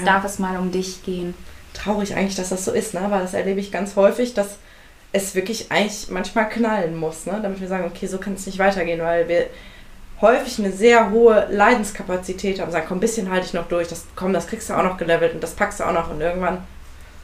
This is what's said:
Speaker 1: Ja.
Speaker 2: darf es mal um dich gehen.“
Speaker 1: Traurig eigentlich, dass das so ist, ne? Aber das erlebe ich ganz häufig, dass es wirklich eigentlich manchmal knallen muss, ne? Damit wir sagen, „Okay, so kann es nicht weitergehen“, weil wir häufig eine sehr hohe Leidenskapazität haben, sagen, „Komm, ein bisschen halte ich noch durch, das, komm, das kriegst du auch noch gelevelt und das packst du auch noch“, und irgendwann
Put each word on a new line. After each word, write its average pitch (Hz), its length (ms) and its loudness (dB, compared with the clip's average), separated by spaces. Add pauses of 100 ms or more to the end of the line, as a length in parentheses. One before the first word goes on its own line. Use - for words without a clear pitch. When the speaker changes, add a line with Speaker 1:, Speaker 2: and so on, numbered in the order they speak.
Speaker 1:
Ja. 196 80 6
Speaker 2:
darf 196 100 2
es 196 140 -6
mal 185 180 -2
um 180 160 -2
dich 185 320 -4
gehen.“ 180 300 -6 (400)
Speaker 1:
Traurig 202 420 -4
eigentlich, 196 200 0
dass 185 120 -4
das 185 160 -4
so - 80 -2
ist, 220 220 -2
ne? 175 60 -4
Aber 202 180 0
das 185 160 -4
erlebe 190 260 0
ich 196 100 -6
ganz 196 260 -4
häufig, 202 360 4
dass 196 240 -2 (560)
es 196 220 -2
wirklich 190 360 -2
eigentlich 202 380 0
manchmal 202 400 -2
knallen 214 480 0
muss, 160 300 -6
ne? 202 160 -4
Damit 190 180 -4
wir 185 80 -8
sagen, 185 160 -2
„Okay, 175 220 -8
so 190 100 -6
kann 196 160 -6
es - 140 -10
nicht 185 120 -8
weitergehen“, 175 440 2
weil 170 260 2
wir 175 200 2 (720)
häufig 247 360 4
eine 196 140 0
sehr 220 380 6
hohe 220 400 8
Leidenskapazität 196 1080 0
haben, 165 140 -4
sagen, 160 160 -2
„Komm, 185 80 -2
ein 180 40 -2
bisschen 214 300 0
halte 180 140 0
ich - 80 -10
noch 170 160 -2
durch, 175 180 0
das, 165 200 -10 (100)
komm, 190 160 0
das 170 140 0
kriegst - 240 -8
du - 40 -4
auch 170 80 2
noch 180 140 0
gelevelt 165 380 2
und 165 80 -10
das 165 100 -6
packst - 280 -2
du - 40 -4
auch 170 80 0
noch“, 170 180 0
und 151 120 -6
irgendwann 180 420 -2 (600)